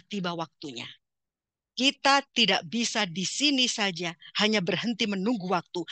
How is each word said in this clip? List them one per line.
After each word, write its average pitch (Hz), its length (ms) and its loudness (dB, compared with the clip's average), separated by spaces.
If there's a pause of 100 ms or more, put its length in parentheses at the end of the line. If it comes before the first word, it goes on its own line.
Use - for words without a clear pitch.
tiba 185 240 -4
waktunya. 147 560 -8 (880)
Kita 277 560 2
tidak 208 320 4
bisa 220 400 -2
di 175 240 -4
sini 269 400 2
saja 180 480 -2 (240)
hanya 214 240 4
berhenti 190 400 0
menunggu 196 480 -2
waktu. 175 400 -2